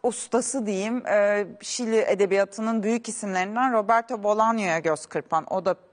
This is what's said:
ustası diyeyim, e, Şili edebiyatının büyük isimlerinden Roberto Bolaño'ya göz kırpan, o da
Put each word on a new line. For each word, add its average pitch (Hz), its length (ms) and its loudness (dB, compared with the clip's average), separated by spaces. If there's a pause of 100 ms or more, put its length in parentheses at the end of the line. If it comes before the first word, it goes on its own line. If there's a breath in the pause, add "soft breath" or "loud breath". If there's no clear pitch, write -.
ustası 240 600 -2
diyeyim, 214 420 -4
e, 208 400 2 (140)
Şili 226 360 -2
edebiyatının 202 840 2
büyük 226 260 -2
isimlerinden 214 640 -2
Roberto 226 420 2
Bolaño'ya 208 640 2
göz 156 260 -2
kırpan, - 480 -4
o 180 120 -2
da 180 100 2 (180)